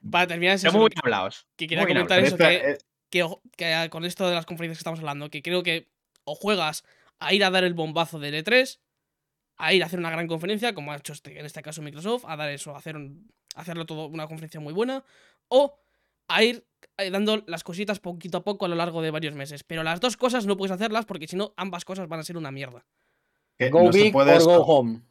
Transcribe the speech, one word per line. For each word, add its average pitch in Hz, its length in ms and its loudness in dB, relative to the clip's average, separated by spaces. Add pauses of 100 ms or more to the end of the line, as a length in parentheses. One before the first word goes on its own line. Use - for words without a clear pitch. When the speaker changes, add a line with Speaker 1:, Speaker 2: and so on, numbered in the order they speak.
(120)
Speaker 1:
Para 180 160 2
terminar, 175 280 0
es 190 60 -4
Speaker 2:
Pero 180 100 4
Speaker 1:
eso, 202 80 6
Speaker 2:
muy 220 100 8
Speaker 1:
que - 60 -4
Speaker 2:
bien 165 100 -8
hablados. 98 500 -2
Speaker 1:
que 160 120 -8
quería 165 160 0
Speaker 2:
Muy 170 100 0
bien 135 120 2
Speaker 1:
comentar 185 140 4
Speaker 2:
hablados. 190 140 4
Speaker 1:
eso, 175 40 -6
Speaker 3:
Pero 170 120 8
esta, 175 160 2
Speaker 1:
que, 143 60 2
Speaker 3:
eh, 139 60 -4 (320)
Speaker 1:
que 175 140 0
ojo, 165 180 -6 (160)
que, 165 160 -2
ah, 165 160 -2
con 165 160 -10
esto 180 220 -4
de 175 80 0
las 165 100 -4
conferencias 165 320 -8
que - 40 -16
estamos 165 180 -8
hablando, 147 300 -8
que 147 120 -12
creo 175 220 -2
que 165 260 -4 (340)
o 147 120 -10
juegas 180 480 -2 (360)
a 160 140 -2
ir 202 100 4
a 190 60 4
dar 185 140 2
el 180 100 0
bombazo 160 460 -4
del 143 160 -8
E 160 80 -6
tres, 254 380 0 (760)
a 165 160 0
ir 180 100 4
a - 20 -2
hacer 175 140 -8
una 165 120 -6
gran 165 160 -4
conferencia, 202 460 -4
como 147 180 -12
ha 147 60 -10
hecho 143 160 -14
este, 147 260 -20
en 151 60 -14
este 151 160 -16
caso 156 200 -14
Microsoft, 170 460 -8
a 160 80 -10
dar 151 140 -6
eso, 143 260 -12
a - 20 -16
hacer 156 200 -14
un, 143 340 -18 (240)
a - 60 -18
hacerlo 165 240 -10
todo 156 220 -12
una 156 200 -10
conferencia 160 320 -16
muy 151 140 -12
buena, 254 300 -4 (440)
o 277 320 2 (480)
a 180 160 2
ir, 233 220 -2 (320)
eh, 196 120 -4
dando 208 380 0
las 165 160 -10
cositas 196 360 -8
poquito 175 400 -10
a 170 40 -10
poco 202 220 -4
a - 20 -2
lo 170 80 -2
largo 170 260 -4
de 160 100 -4
varios 151 240 -6
meses. 143 280 -12
Pero 160 200 -8
las 165 160 -2
dos 240 180 -2
cosas 240 280 0
no 196 120 0
puedes 190 140 -4
hacerlas 220 340 -2
porque 165 220 -10
si 175 80 -10
no, 202 200 -4
ambas 175 300 -8
cosas 190 220 -10
van 160 120 -10
a 156 40 -12
ser 170 120 -12
una 156 160 -8
mierda. 131 340 -14 (720)
Speaker 3:
Que 127 120 2
Speaker 4:
Go 160 140 8
Speaker 3:
no 170 100 8
se 202 100 8
Speaker 4:
big 214 80 6
Speaker 3:
puede 185 240 8
Speaker 4:
or 165 80 10
go 175 120 8
Speaker 3:
so-, 160 80 8
Speaker 4:
home. 123 480 4